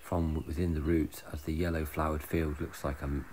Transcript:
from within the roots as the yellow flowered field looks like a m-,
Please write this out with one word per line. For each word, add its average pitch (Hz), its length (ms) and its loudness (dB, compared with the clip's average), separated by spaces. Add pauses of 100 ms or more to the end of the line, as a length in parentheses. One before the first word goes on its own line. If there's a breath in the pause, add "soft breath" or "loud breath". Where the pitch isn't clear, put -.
from 80 440 0
within 85 280 2
the 78 80 0
roots 80 400 2 (100)
as 73 100 -6
the 80 120 -2
yellow 82 320 0
flowered 78 360 0
field 76 380 0
looks - 240 -6
like 71 160 -2
a 71 40 -4
m-, 69 280 -2